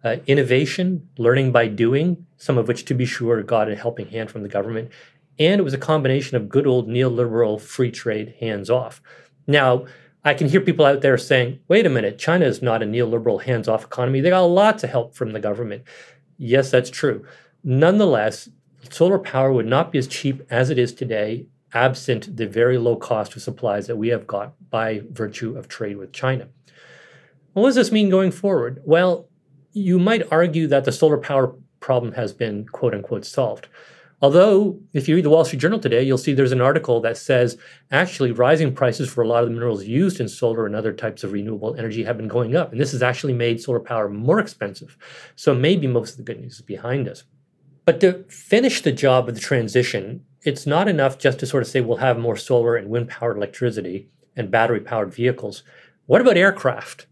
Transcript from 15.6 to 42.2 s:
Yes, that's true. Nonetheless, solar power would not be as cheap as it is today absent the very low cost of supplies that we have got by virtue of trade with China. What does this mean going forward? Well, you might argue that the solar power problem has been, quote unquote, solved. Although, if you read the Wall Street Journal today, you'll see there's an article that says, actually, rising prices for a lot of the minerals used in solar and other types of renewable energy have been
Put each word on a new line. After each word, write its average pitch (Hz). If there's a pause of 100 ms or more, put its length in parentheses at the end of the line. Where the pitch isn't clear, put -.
Yes, 131
that's 127
true. 117 (380)
Nonetheless, 156 (420)
solar 190
power 135
would 113
not 143
be 151
as 127
cheap 135
as 127
it 131
is 120
today 110 (260)
absent 127
the 113
very 117
low 117
cost 107
of 110
supplies 104
that 117
we 110
have 113
got 104 (160)
by 110 (100)
virtue 110
of -
trade 104
with 95
China. 131 (1040)
What 208
does 254
this 233
mean 208
going 190
forward? 135
Well, 170 (440)
you 185
might 214
argue 160
that 139
the -
solar 151
power 135 (240)
problem 120
has 110
been, 110
quote -
unquote, 101
solved. 110 (520)
Although, 190 (120)
if 135
you 156
read 180
the 147
Wall 160
Street 147
Journal 190
today, 117
you'll 135
see 143
there's 135
an 127
article 127
that 117
says, 135 (360)
actually, 139
rising 131
prices 127
for 120
a 110
lot 117
of 117
the 117
minerals 113
used 175
in 117
solar 113
and 104
other 107
types -
of 95
renewable 104
energy 113
have 107
been 113